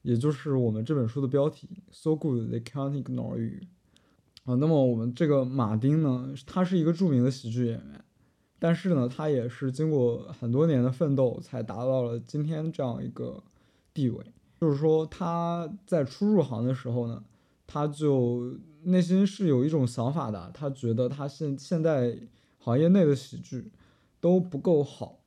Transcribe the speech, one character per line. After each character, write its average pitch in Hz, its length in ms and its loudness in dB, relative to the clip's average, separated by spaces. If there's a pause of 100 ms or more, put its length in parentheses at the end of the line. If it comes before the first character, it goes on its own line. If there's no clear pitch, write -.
也 123 120 0
就 135 160 0
是 139 240 -4
我 120 160 2
们 110 140 -4
这 151 100 -2
本 120 120 0
书 127 120 -6
的 135 80 -2
标 139 220 2
题， - 180 -12 (240)
“So 156 240 -2
good 120 380 -2
they 117 100 -4
can't 139 400 -6
ignore 120 340 -6
you。” - 280 -6 (800)
啊， 123 100 0
那 143 120 2
么 147 180 4
我 123 100 2
们 117 180 -4
这 165 140 0
个 139 160 4
马 127 320 0
丁 139 280 2
呢， 131 300 -2 (120)
他 185 180 -2
是 180 140 0
一 160 60 2
个 165 100 2
著 175 160 0
名 123 140 4
的 131 80 2
喜 123 180 -10
剧 120 160 -2
演 113 80 -2
员， 71 300 -14 (560)
但 165 160 2
是 175 180 0
呢， 123 160 2
他 156 200 -4
也 123 200 0
是 131 220 -4
经 156 180 -2
过 123 420 0
很 117 200 -4
多 147 160 4
年 131 160 4
的 123 80 2
奋 139 240 0
斗， 127 260 2
才 117 220 -8
达 104 140 -8
到 127 260 0
了 120 160 -4
今 147 240 -6
天 156 280 -4
这 147 120 -4
样 127 200 -4
一 123 60 -6
个 - 340 -10 (500)
地 135 160 0
位。 - 140 -6 (360)
就 165 100 2
是 143 60 2
说 156 300 2
他 170 680 -4 (140)
在 165 180 0
初 202 240 -2
入 208 140 4
行 120 240 -4
的 131 80 0
时 127 160 -6
候 120 180 -2
呢， 117 160 -10 (420)
他 151 220 -4
就 131 720 0 (260)
内 180 180 4
心 185 240 4
是 196 220 -2
有 131 160 4
一 151 60 2
种 143 180 2
想 123 260 -2
法 139 160 -2
的， 92 240 -8
他 143 160 -6
觉 120 240 -2
得 123 140 2
他 139 200 -6
现-， 143 320 -4
现 160 220 -2
在 131 460 0 (300)
行 120 200 0
业 165 120 4
内 185 160 8
的 143 100 6
喜 123 220 -12
剧 120 340 -12 (480)
都 180 180 4
不 175 200 -2
够 151 260 4
好 - 440 -10